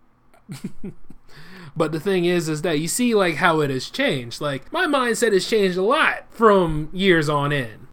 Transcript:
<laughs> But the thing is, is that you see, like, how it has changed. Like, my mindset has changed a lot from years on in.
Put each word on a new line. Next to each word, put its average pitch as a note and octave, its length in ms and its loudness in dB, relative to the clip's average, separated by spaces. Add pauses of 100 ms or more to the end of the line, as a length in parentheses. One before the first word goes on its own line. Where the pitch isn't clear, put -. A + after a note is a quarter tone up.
(480)
<laughs> - 460 -10 (800)
But D#3+ 160 -2
the E3 80 -4
thing F#3+ 240 0
is, F3 240 0
is D3+ 140 -4
that D#3+ 180 0
you E3 80 -2
see, A#3+ 260 0
like, F3+ 220 2
how D#3+ 240 2
it C#3+ 100 0
has C3 200 -4
changed. C#3+ 500 -4
Like, C#3+ 320 -6
my F4 140 0
mindset A#3+ 480 0
has F#3 120 2
changed F#3+ 320 0
a F#3 40 -2
lot G#3+ 480 2
from F3 640 4
years F3+ 340 4
on C#3+ 240 0
in. A#2+ 420 -4